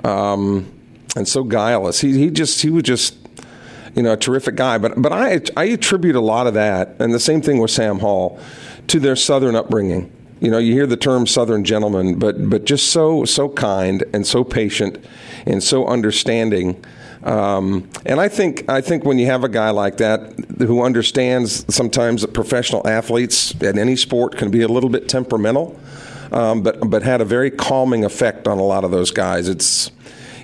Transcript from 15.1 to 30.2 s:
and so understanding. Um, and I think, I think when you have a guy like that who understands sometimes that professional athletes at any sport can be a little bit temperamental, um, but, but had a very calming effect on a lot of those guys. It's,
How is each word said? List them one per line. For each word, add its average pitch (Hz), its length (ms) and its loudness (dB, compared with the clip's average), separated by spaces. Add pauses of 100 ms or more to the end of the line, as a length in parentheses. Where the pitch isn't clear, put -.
and 95 160 0
so 131 240 2
understanding. 107 960 0 (380)
Um, 98 640 0 (160)
and 139 160 0
I 202 80 2
think, 196 400 -2
I 135 120 0
think 156 240 -2
when 135 160 4
you 120 60 4
have 127 180 0
a 131 40 2
guy 110 220 0
like 101 280 0
that 110 360 0 (240)
who 120 240 2
understands 123 920 0
sometimes 117 500 0
that - 120 -6
professional 120 540 -2
athletes 113 720 0
at 101 160 0
any 120 160 2
sport 123 420 -2
can 104 140 -2
be 113 120 4
a 113 60 2
little 123 220 2
bit 117 180 -2
temperamental, 123 680 -2 (540)
um, 113 320 0
but, 110 260 0
but 101 140 0
had 123 160 2
a 113 40 2
very 123 280 0
calming 131 520 0
effect 110 440 -2
on 101 100 0
a 95 60 2
lot 98 180 2
of 92 80 0
those 90 220 0
guys. 90 360 -2
It's, - 440 -2 (520)